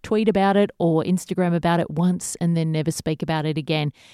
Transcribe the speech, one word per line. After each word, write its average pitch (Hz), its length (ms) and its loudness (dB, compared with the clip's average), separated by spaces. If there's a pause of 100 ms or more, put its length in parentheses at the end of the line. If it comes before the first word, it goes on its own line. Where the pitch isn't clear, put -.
tweet 220 260 0
about 196 260 4
it 202 240 2
or 160 240 2
Instagram 180 500 0
about 170 280 2
it - 80 -4
once 175 500 -2
and 170 160 0
then 160 160 0
never 156 200 -2
speak 160 300 -4
about 160 240 -2
it 156 120 -2
again. 151 340 -2 (220)